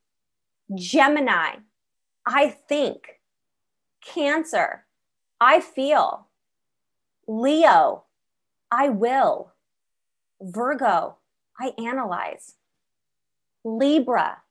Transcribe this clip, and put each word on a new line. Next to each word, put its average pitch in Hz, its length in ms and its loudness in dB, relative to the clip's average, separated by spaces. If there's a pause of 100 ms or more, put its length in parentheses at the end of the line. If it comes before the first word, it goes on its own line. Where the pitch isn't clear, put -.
(760)
Gemini, 233 840 0 (680)
"I 277 240 0
think." - 720 -6 (840)
Cancer, 285 840 -4 (520)
"I 269 220 6
feel." 269 680 -2 (1000)
Leo, 220 760 2 (680)
"I 262 180 0
will." 233 640 0 (880)
Virgo, 220 760 -2 (420)
"I 254 180 -8
analyze." 226 760 -8 (1080)
Libra, 247 760 0 (120)